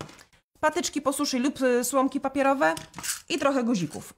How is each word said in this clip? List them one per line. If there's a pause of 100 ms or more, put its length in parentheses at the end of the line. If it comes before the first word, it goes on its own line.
(600)
patyczki
po
suszy
lub,
y,
słomki
papierowe (540)
i
trochę
guzików.